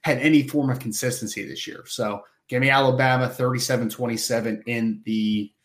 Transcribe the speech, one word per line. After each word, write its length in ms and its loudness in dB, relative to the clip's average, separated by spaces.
had 160 0
any 300 4
form 240 0
of 80 -2
consistency 680 -4
this 200 -12
year. 180 -14
So 380 -4
give 140 0
me 100 4
Alabama 580 4
thirty-seven 600 -2
twenty-seven 760 -4
in 400 -2
the, 460 0